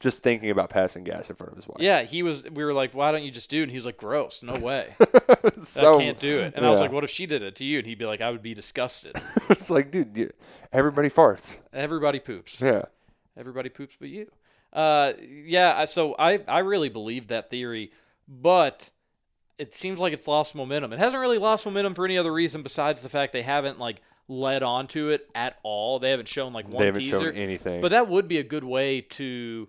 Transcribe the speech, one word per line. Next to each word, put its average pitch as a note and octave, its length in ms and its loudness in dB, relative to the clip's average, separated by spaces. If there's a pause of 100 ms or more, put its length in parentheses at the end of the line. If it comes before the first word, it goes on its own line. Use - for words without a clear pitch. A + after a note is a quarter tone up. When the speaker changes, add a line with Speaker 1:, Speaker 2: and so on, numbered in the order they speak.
Speaker 1:
just - 220 -2
thinking A2+ 260 0
about F#2+ 220 0
passing F#2 340 0
gas E2+ 240 -10
in F2+ 80 -14
front - 160 -18
of - 40 -20
his F#2 120 -18
wife. - 100 -16
Speaker 2:
Yeah, E3+ 260 2
he D3+ 180 -6
was, D3+ 260 -4
we D3+ 160 -6
were D3 80 -2
like, C3 220 -2
"Why C#3+ 180 2
don't D#3 100 -2
you C#3 80 -10
just A#2+ 200 -14
do D3 100 -2
it?" D#3 40 0
And C3 60 -6
he B2+ 60 -10
was A#2+ 80 -10
like, A#2+ 140 -10
"Gross, A#2+ 440 -4
no B2 160 -10
way. B2 400 -4
Speaker 1:
<laughs> A3+ 60 10 (600)
So, D3+ 320 8
Speaker 2:
I D3 80 6
can't C#3+ 140 -2
do C#3+ 200 0
it." G2+ 180 -4
And D3 80 0
I D3+ 60 6
was G2+ 80 6
Speaker 1:
yeah. G2 60 4
Speaker 2:
like, - 80 -2
"What D3 120 -2
if C#3 60 -8
she F#3 160 -8
did D3 160 -4
it G2 140 -12
to C3+ 80 -10
you?" C#3+ 140 -2
And A2 80 -6
he'd A2+ 120 -12
be A2+ 80 -6
like, G#2+ 160 -4
"I A#2 80 0
would A#2 120 -8
be A2+ 120 -10
disgusted." - 680 -8 (140)
Speaker 1:
<laughs> - 160 2
It's - 200 4
like, C#3+ 200 2
dude, C3+ 260 -4
you, A2+ 140 -2 (420)
everybody C#3+ 380 2
farts. - 460 4 (160)
Speaker 2:
Everybody D3 460 -2
poops. - 440 -14
Speaker 1:
Yeah. B2 200 2 (540)
Speaker 2:
Everybody B2+ 320 -12
poops C#3 320 -18
but C#3+ 80 -16
you. G#3 220 -16 (420)
Uh, D3+ 480 2
yeah, D#3 560 2
I, D3 80 0
so D#3 340 -2
I, F#3 300 4
I D#3 120 2
really F#3+ 280 0
believe A2+ 400 -8
that A2+ 220 -6
theory, A#2+ 420 -8 (340)
but D3 600 2 (720)
it - 160 -14
seems F#3 240 -10
like F3 160 -2
it's - 140 -12
lost D3+ 260 0
momentum. C3+ 400 -6
It C3 40 -8
hasn't B3+ 220 0
really B3 180 0
lost G#3+ 280 0
momentum G3 280 -2
for F3+ 120 -4
any F#3 100 0
other E3 160 0
reason D#3 300 -2
besides D3 400 -2
the C3 80 -14
fact C#3+ 220 -2
they B2 100 -4
haven't, C#3 360 -2
like, A#2 220 -8 (280)
led C3+ 360 -2
on B2+ 240 -2
to D3+ 220 -4
it - 260 -2
at B2 260 -4
all. A2 380 -2
They C3 100 0
haven't A#2+ 180 -2
shown, C3 240 -6
like, A2 160 -10
one A2+ 100 -6
Speaker 1:
They G#2 80 4
haven't G2+ 160 0
Speaker 2:
teaser. C3 180 0
Speaker 1:
shown G2 160 -4
anything. F#2+ 440 -4
Speaker 2:
But E3+ 120 2
that A#3 160 4
would F#3 200 0
be E3 100 0
a C#3+ 40 -2
good C3+ 220 -8
way C3 380 -2
to A#2+ 680 -10